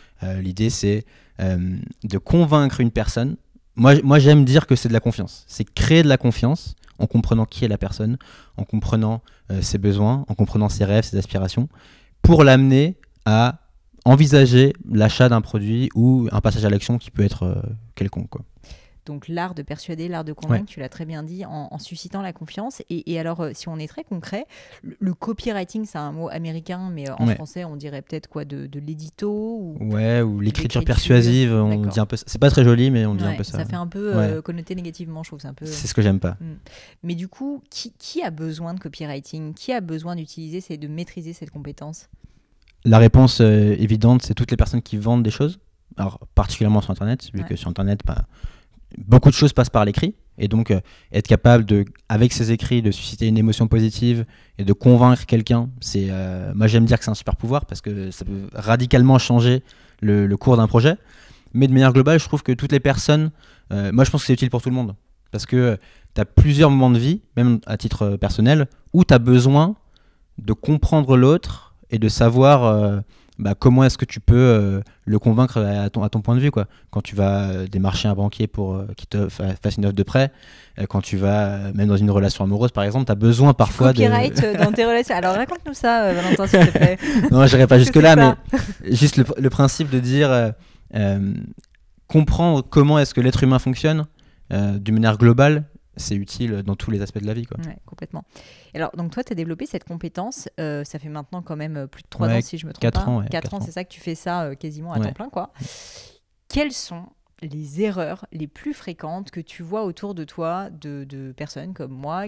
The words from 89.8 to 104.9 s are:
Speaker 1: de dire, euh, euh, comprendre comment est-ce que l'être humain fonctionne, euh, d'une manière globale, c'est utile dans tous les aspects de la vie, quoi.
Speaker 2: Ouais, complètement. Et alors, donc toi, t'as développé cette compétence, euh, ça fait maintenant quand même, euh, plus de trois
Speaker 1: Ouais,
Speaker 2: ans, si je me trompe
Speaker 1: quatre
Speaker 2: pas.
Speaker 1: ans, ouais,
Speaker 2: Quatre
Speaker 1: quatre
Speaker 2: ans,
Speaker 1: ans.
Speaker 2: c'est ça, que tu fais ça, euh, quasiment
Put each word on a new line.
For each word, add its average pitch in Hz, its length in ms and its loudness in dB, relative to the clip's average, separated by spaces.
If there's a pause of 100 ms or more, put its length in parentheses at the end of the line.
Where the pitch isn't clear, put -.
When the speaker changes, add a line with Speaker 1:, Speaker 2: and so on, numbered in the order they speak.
Speaker 1:
de 131 100 0
dire, 135 320 0
euh, 117 180 2 (460)
euh, 98 380 -2 (720)
comprendre 156 600 2
comment 147 320 4
est-ce 135 140 0
que 123 80 -2
l'être 127 220 2
humain 131 160 4
fonctionne, 151 460 -2 (460)
euh, 101 260 -2
d'une 104 180 -2
manière 110 220 2
globale, 139 480 4 (340)
c'est - 160 -6
utile 101 480 -6
dans 98 120 -4
tous - 160 -8
les 101 100 -4
aspects 101 160 -10
de 104 80 -10
la 107 80 -6
vie, 117 140 -10
quoi. - 180 -14
Speaker 2:
Ouais, 156 100 -16 (120)
complètement. - 360 -16 (500)
Et 147 40 -14
alors, 160 180 -8
donc 170 160 -8
toi, 254 120 -8
t'as - 100 -10
développé 165 320 -8
cette - 180 -12
compétence, 175 640 -12 (120)
euh, 147 240 -8
ça 147 160 -14
fait 151 100 -18
maintenant 151 320 -14
quand 165 140 -12
même, 151 200 -10
euh, 139 120 -12
plus - 160 -20
de - 40 -20
trois 113 200 -6
Speaker 1:
Ouais, 117 100 0
Speaker 2:
ans, 120 40 -2
si 160 180 -10
je 160 80 -16
me - 40 -16
trompe - 120 -16
Speaker 1:
quatre 113 220 -2
Speaker 2:
pas. 123 60 -2
Speaker 1:
ans, 120 60 -2
ouais, 101 100 -4
Speaker 2:
Quatre 165 180 -8
Speaker 1:
quatre - 100 -10
Speaker 2:
ans, - 20 -8
Speaker 1:
ans. 190 80 -8
Speaker 2:
c'est 170 60 -12
ça, 180 120 -10
que 180 80 -18
tu - 80 -20
fais 165 140 -10
ça, 175 300 -8
euh, 139 100 -10
quasiment 156 400 -14